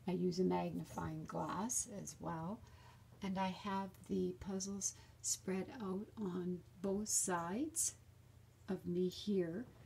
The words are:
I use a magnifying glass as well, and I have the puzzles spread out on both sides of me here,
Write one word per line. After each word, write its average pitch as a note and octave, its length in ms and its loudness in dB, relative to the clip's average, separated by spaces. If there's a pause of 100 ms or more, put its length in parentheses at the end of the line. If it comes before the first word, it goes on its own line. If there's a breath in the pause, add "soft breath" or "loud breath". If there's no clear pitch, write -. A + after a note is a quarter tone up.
I F3+ 40 4
use F3+ 280 4
a F#3 40 8
magnifying E3 800 2
glass E3 600 0 (160)
as D3 160 -10
well, E3 400 -2 (640 loud breath)
and F#3+ 160 0
I F#3+ 100 4
have F#3+ 420 -2 (180)
the F#3 320 2
puzzles G3 540 -2 (280 loud breath)
spread - 440 0 (140)
out G3 260 -2 (140)
on F3+ 380 0 (240)
both G3+ 260 2
sides F#3+ 880 2 (720)
of F#3 160 0
me F3 240 4
here, F#3+ 580 2 (200 loud breath)